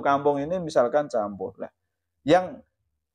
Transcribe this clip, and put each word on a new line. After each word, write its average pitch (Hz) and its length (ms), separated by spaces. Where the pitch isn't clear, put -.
kampung 143 320
ini 170 240
misalkan 147 480
campur 101 480
lah. 101 160
Yang - 400